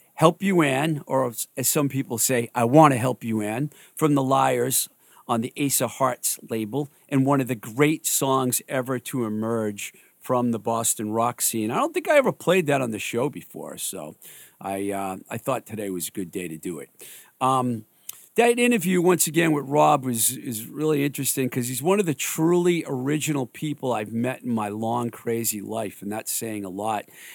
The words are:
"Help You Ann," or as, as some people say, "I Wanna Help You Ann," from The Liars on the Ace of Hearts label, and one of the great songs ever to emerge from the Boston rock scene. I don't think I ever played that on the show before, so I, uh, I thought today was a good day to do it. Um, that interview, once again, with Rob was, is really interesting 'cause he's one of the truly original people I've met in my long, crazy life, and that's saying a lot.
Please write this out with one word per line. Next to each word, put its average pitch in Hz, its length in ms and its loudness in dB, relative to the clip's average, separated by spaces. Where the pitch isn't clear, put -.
"Help 165 300 4
You 185 180 4
Ann," 143 460 0
or 131 180 2
as, - 300 -8
as 127 120 -2
some 147 200 2
people 135 300 -4
say, 120 360 0
"I 117 80 0
Wanna 135 360 8
Help 123 260 -2
You 110 180 0
Ann," 120 280 -2
from 151 180 2
The 139 80 2
Liars 131 680 2
on 117 140 0
the 123 160 -4
Ace 143 240 0
of 117 100 -2
Hearts - 480 -2
label, 117 400 -4
and 135 180 2
one 139 140 4
of 120 80 -2
the 123 80 -2
great 143 500 0
songs 131 640 0
ever 131 320 -2
to 123 240 -4
emerge 107 680 -2
from 123 320 0
the 113 80 -2
Boston 113 500 -2
rock 117 300 0
scene. 110 320 -2
I 160 60 -2
don't 302 140 0
think 320 160 -4
I 311 80 6
ever 254 140 4
played 175 360 2
that 139 140 2
on 117 120 -2
the 101 80 -6
show 123 280 -2
before, 76 480 -14
so 78 380 -10
I, 98 320 -4
uh, 98 240 -4
I 113 80 -8
thought 117 300 -4
today 104 240 -8
was 90 160 -4
a - 60 -10
good 92 180 -6
day 90 160 -6
to 80 120 -10
do 82 200 -8
it. 69 120 -16
Um, 127 460 0
that 240 220 4
interview, 185 440 4
once 175 240 4
again, 160 260 2
with 143 160 -2
Rob 147 380 4
was, 123 320 0
is 113 260 -6
really 151 400 0
interesting 135 460 -2
'cause 123 180 -2
he's 127 140 -6
one 190 180 4
of 185 60 2
the - 80 2
truly 175 720 2
original 143 580 -2
people 139 480 -4
I've 107 220 -4
met 123 280 -2
in 123 60 -8
my 107 220 0
long, 113 400 -2
crazy 113 500 -4
life, 107 400 -8
and 98 100 -10
that's 110 220 -8
saying 107 320 -6
a 95 60 -8
lot. 104 340 -4